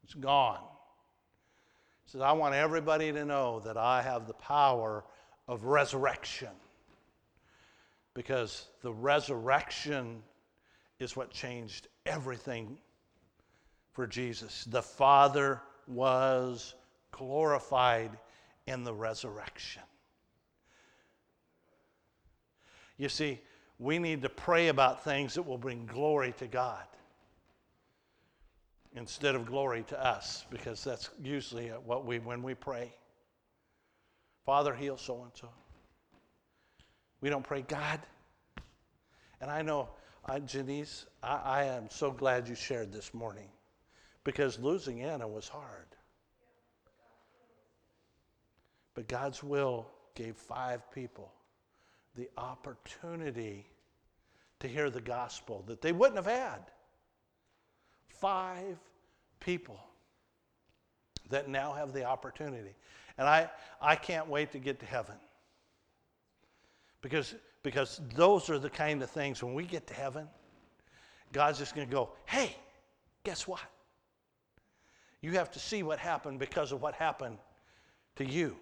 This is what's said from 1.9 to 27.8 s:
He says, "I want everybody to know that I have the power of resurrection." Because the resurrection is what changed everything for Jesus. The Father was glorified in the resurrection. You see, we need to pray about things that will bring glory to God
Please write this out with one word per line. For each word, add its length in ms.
He 60
says, 100
"I 120
want 220
everybody 580
to 120
know 360
that 160
I 260
have 240
the 80
power 720
of 160
resurrection." 920
Because 540
the 100
resurrection 1300
is 160
what 140
changed 580
everything 720
for 140
Jesus. 580
The 180
Father 760
was 880
glorified 1000
in 180
the 80
resurrection. 920
You 100
see, 320
we 200
need 240
to 60
pray 400
about 360
things 300
that 80
will 160
bring 280
glory 520
to 80
God 380